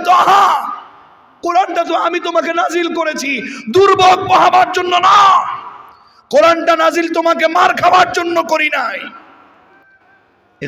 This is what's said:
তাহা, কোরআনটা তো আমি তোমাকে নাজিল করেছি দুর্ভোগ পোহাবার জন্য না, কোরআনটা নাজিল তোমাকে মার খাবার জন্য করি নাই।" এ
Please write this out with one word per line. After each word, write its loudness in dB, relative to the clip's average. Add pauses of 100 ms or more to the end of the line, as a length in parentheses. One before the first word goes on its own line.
তাহা, 2 (720)
কোরআনটা -2
তো -4
আমি -4
তোমাকে -4
নাজিল -4
করেছি -6 (300)
দুর্ভোগ 4
পোহাবার 2
জন্য -2
না, 4 (840)
কোরআনটা 2
নাজিল -2
তোমাকে 0
মার 2
খাবার 2
জন্য -2
করি -2
নাই।" -6 (1600)
এ -12